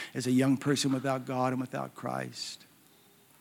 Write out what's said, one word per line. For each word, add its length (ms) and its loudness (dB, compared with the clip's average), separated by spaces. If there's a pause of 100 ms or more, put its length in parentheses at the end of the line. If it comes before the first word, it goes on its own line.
(160)
as 100 -4
a 60 2
young 260 6
person 340 2
without 360 -2
God 260 0
and 80 -2
without 320 -6
Christ. 720 -8 (760)